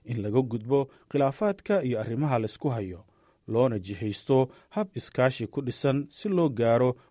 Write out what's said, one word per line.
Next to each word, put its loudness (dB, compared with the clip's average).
in -4
laga 2
gudbo 0
khilaafaadka 0
iyo 0
arrimaha 0
la 0
isku -4
hayo, -6
loona 2
jihaysto 0
hab -2
iskaashi -2
ku -6
dhisan 0
si -8
loo 2
gaaro 2